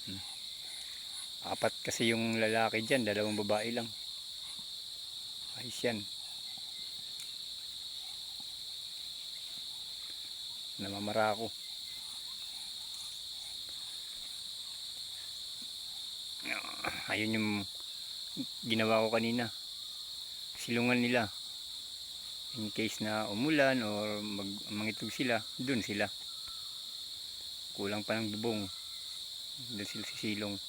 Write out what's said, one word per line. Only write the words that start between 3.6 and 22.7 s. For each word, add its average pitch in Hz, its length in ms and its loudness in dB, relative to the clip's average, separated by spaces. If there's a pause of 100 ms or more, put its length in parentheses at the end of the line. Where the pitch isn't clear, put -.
lang. 117 160 0 (1700)
Ayos 123 220 -4
yan. 113 180 4 (4000)
Namamara 104 560 4
ako. 113 80 0 (4000)
Ayun 110 260 4
yung 107 120 4 (1160)
ginawa 110 400 8
ko 110 80 4
kanina. 117 380 4 (1080)
Silungan 120 400 6
nila. 120 320 6 (1300)
In 107 160 -2